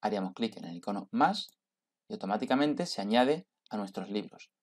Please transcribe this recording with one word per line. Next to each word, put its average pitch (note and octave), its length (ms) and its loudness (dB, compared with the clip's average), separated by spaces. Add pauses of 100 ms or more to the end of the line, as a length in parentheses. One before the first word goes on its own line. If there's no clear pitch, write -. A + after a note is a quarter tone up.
haríamos G2 320 -2
clic A2+ 240 -4
en - 80 -10
el E2+ 100 -8
icono G2+ 340 -6
más D#3+ 400 2 (560)
y - 60 -10
automáticamente C3 720 2
se - 160 -6
añade B2 460 4 (240)
a A2 80 -4
nuestros G2 320 -6
libros. - 400 -6 (120)